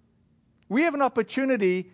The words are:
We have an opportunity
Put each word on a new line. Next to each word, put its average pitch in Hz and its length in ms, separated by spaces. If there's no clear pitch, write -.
We 247 140
have 339 100
an 285 80
opportunity 233 920